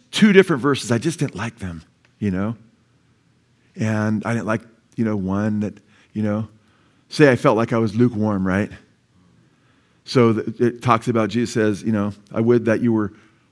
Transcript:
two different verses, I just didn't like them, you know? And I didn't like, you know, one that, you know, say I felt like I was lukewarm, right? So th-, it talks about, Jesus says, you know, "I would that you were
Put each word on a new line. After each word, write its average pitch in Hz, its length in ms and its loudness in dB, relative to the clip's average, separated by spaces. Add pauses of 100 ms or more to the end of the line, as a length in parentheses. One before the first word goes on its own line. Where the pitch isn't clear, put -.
(120)
two 214 200 4
different 175 300 4
verses, 135 300 -2
I 117 60 2
just 156 220 -4
didn't 139 160 -4
like - 240 -10
them, 85 240 -12 (360)
you 101 120 -2
know? 101 240 -4 (1200)
And 110 500 -2
I 117 80 -4
didn't 107 120 -4
like, 110 160 -2 (340)
you 117 80 -2
know, 107 140 -2
one 101 420 -2
that, 104 140 -6 (400)
you 110 100 -4
know, 107 240 -4 (600)
say 147 200 6
I 123 60 4
felt 120 220 2
like 117 160 -2
I 117 40 2
was 110 180 0
lukewarm, 107 520 0
right? 95 240 0 (1300)
So 117 280 4
th-, 107 280 -6
it - 200 0
talks 120 280 2
about, 110 200 0
Jesus 113 240 -4
says, 107 300 0
you 113 80 -2
know, 104 220 -2 (200)
"I 107 60 -4
would 117 260 2
that 110 160 0
you 117 120 2
were 107 200 -2 (380)